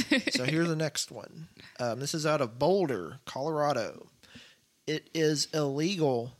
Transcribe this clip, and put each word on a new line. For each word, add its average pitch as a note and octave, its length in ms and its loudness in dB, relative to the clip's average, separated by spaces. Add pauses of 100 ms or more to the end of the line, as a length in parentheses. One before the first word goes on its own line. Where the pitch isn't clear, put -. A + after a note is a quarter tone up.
(320)
So B2+ 140 0
here's D#3+ 240 2
the D#3+ 80 0
next - 340 -4
one. D#3+ 380 -14 (320)
Um, A#2 180 -2
this C#3 140 -6
is D#3 120 -2
out D3+ 140 4
of A#2+ 180 -2
Boulder, C#3 680 2
Colorado. C#3+ 840 -2 (800)
It D3+ 260 -4
is D#3 400 2
illegal D3 880 0